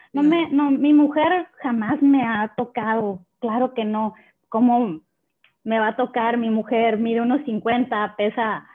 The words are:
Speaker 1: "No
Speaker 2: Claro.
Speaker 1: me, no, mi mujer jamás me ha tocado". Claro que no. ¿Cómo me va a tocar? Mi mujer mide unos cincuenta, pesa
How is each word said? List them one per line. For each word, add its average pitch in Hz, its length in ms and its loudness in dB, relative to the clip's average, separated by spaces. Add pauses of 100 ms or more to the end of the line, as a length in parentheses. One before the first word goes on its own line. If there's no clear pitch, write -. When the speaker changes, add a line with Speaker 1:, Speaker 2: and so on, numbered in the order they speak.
(120)
Speaker 1:
"No 277 100 -2
Speaker 2:
Claro. 294 60 4
Speaker 1:
me, 330 220 2
no, 285 200 2
mi 285 220 2
mujer 311 560 2 (120)
jamás 240 420 -4
me 277 200 6
ha 220 340 -2
tocado". 220 640 -4 (200)
Claro 240 340 -2
que 226 100 -4
no. 214 300 -4 (340)
¿Cómo 240 520 2 (640)
me 220 160 -2
va 214 80 0
a 226 80 -4
tocar? 240 400 -2
Mi 226 140 -2
mujer 220 480 0
mide 226 220 0
unos 254 240 0
cincuenta, 226 720 -2
pesa 208 580 -4